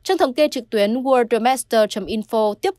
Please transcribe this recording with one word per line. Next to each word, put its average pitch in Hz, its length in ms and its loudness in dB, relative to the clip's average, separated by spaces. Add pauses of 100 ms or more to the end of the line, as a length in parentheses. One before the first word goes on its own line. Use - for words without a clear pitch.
trang 381 140 0
thống 277 160 0
kê 302 140 2
trực 233 220 -6
tuyến 220 340 0
worldometer 240 840 2
chấm 202 180 -8
info 214 480 -2
tiếp 381 260 -4